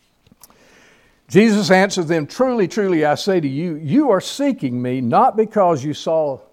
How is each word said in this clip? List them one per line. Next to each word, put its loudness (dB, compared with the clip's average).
Jesus 4
answered 2
them, -2
"Truly, 0
truly, 0
I 2
say -2
to -2
you, -4
you 0
are 4
seeking -4
me -4
not 2
because 2
you -6
saw -4